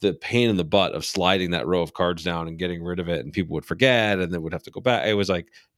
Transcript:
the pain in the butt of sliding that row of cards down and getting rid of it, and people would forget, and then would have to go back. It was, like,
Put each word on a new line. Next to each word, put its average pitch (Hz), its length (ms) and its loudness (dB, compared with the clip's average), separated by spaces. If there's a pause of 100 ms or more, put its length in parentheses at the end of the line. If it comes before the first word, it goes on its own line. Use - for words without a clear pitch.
the 95 140 2
pain 120 340 0
in 107 80 2
the 90 80 0
butt 87 300 2
of 78 100 -6
sliding 92 460 2
that 76 160 -2
row 87 160 2
of 78 100 -4
cards 87 320 0
down 85 240 -4
and 82 100 -10
getting 87 240 -4
rid 87 160 -4
of 85 120 -6
it, 78 120 -2
and 69 80 -10
people 82 240 -4
would 76 120 -4
forget, 107 520 2
and 87 140 -2
then 87 80 -2
would 80 140 -6
have - 80 -8
to - 80 -18
go - 100 -12
back. 117 260 0
It 107 60 2
was, 101 160 2
like, 87 200 -2 (300)